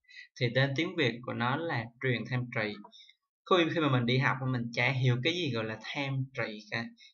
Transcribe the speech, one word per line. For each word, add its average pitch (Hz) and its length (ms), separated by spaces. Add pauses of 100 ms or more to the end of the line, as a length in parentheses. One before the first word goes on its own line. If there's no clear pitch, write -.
(400)
Thì 127 140
tên 135 220
tiếng 175 200
Việt 123 260
của 120 100
nó 120 240
là 160 280 (180)
truyền 120 280
tham 123 140 (100)
trị. 107 180 (800)
Khi, 185 60 (180)
khi 170 60
mà 151 80
mình 123 180
đi 127 120
học 127 180 (160)
mình 123 100 (100)
chả 123 160
hiểu 127 360
cái 165 80
gì 170 180
gọi 113 140
là 110 180
tham 135 420 (100)
trị 110 240 (120)
cả. 117 140 (300)